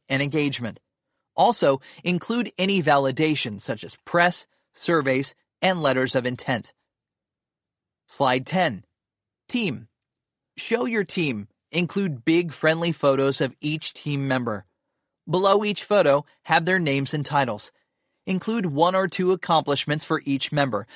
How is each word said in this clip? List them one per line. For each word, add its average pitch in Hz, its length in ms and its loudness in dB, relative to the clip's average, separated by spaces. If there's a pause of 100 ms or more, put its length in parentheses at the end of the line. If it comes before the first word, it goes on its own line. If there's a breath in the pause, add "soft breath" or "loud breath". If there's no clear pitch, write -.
and 135 140 0
engagement. 139 580 -2 (560)
Also, 170 460 2 (200 loud breath)
include 202 560 -2
any 190 240 2
validation 139 800 2
such 113 240 -8
as - 220 -16
press, 175 420 0 (260)
surveys, 135 640 0 (260)
and 180 200 2
letters 131 340 2
of 123 100 0
intent. 123 480 -6 (1300)
Slide 131 380 0
ten, 160 400 -2 (640)
team. 170 400 -4 (640)
Show 233 300 -2
your 226 180 0
team. 127 460 -4 (200)
Include 170 540 -2
big 165 300 2
friendly 165 400 0
photos 135 480 2
of 127 180 -2
each 151 340 -6
team 139 320 -4
member. 117 400 -4 (640)
Below 196 360 4
each 208 180 -2
photo, 151 400 4 (200 soft breath)
have 165 200 2
their 185 160 2
names 139 340 0
and 147 120 -2
titles. 127 480 -2 (520)
Include 190 420 -2
one 165 280 2
or 190 140 0
two 185 240 0
accomplishments 151 720 0
for 156 180 -2
each 139 300 -2
member, 131 420 0